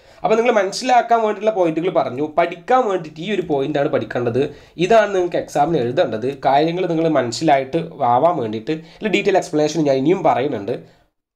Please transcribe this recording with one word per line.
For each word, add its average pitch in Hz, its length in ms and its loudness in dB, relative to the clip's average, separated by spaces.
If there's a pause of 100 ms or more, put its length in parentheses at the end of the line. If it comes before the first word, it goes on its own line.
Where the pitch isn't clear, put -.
(240)
അപ്പോൾ 214 120 2
നിങ്ങൾ 233 180 2
മനസ്സിലാക്കാൻ 233 680 2
വേണ്ടിയിട്ടുള്ള 214 340 0
പോയിന്റുകൾ 170 360 0
പറഞ്ഞു, 135 400 -2
പഠിക്കാൻ 175 520 0
വേണ്ടിയിട്ട് 165 380 -4
ഈ 185 100 -6
ഒരു 180 140 -2
പോയിന്റാണ് 143 440 -2
പഠിക്കേണ്ടത്. 123 540 -2 (340)
ഇതാണ് 202 340 4
നിങ്ങൾക്ക് 175 300 -2
എക്സാമിന് 151 380 0
എഴുതേണ്ടത്. 123 500 -2 (120)
കാര്യങ്ങൾ 156 460 2
നിങ്ങൾ 165 220 0
മനസ്സിലായിട്ട് 135 680 0 (280)
ആവാൻ 143 300 4
വേണ്ടിയിട്ട് 110 360 -4 (160)
ഇതിൽ 202 240 -6
ഡീറ്റെയിൽ 196 260 2
എക്സ്പ്ലനേഷൻ 151 440 0
ഞാൻ 139 140 2
ഇനിയും 170 260 0
പറയുന്നുണ്ട്, 123 540 -2 (580)